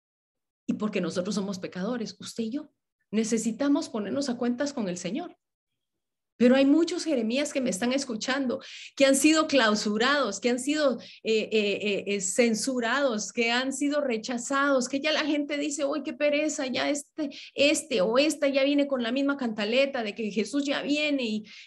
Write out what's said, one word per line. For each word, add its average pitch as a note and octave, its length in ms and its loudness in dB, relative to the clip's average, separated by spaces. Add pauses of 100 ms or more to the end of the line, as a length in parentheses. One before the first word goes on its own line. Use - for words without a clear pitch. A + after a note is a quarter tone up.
(680)
y - 60 0
porque G#3 260 -4
nosotros F3+ 340 -4
somos G3 240 -4
pecadores, G3+ 600 -6
usted G#3+ 240 -8
y A3 60 -6
yo. D4 200 -8 (400)
Necesitamos A#3 800 0
ponernos A3+ 400 -4
a A#3+ 100 -4
cuentas B3 340 -2
con G#3 160 -4
el F3+ 100 -4
Señor. C#4+ 380 -8 (1000)
Pero B3 180 6
hay C#4 80 6
muchos E4 400 4
Jeremías C4+ 480 -2
que C#4 80 -2
me A#3+ 100 0
están A#3+ 220 -2
escuchando, C4 680 -2 (360)
que C4+ 100 6
han C4+ 80 6
sido D#4 320 6
clausurados, A3+ 920 2
que A#3+ 100 0
han B3 80 0
sido, C#4 400 0 (240)
eh, A3 300 0
eh, G#3 300 2
eh, G3 260 0
eh, G3+ 120 -2
censurados, A#3+ 1120 0
que A#3 200 0
han C4 200 0
sido C#4+ 280 -2
rechazados, B3+ 880 0
que C#4 100 -2
ya D4 140 -2
la D4+ 120 0
gente D4 320 -2
dice, C#4+ 280 -4
"Uy, C#4 180 -4
qué D#4 120 -8
pereza, D4 520 0
ya C4 240 -2
este, C#4+ 400 -6 (240)
este C#4+ 460 2
o A3 180 2
esta C#4+ 300 2
ya C4+ 160 2
viene C#4+ 240 4
con B3+ 160 -2
la A3+ 80 -2
misma C#4 240 0
cantaleta A#3+ 680 0
de G#3 140 -6
que G#3+ 160 -4
Jesús A3 320 -2
ya C4+ 180 -2
viene", D4 400 0
y, G#3+ 220 -4 (220)